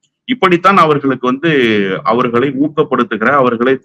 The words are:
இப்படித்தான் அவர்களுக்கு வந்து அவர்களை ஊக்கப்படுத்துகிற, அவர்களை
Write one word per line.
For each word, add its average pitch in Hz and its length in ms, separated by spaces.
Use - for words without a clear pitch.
இப்படித்தான் 170 540
அவர்களுக்கு 139 480
வந்து 151 220
அவர்களை 123 380
ஊக்கப்படுத்துகிற, 123 680
அவர்களை 123 320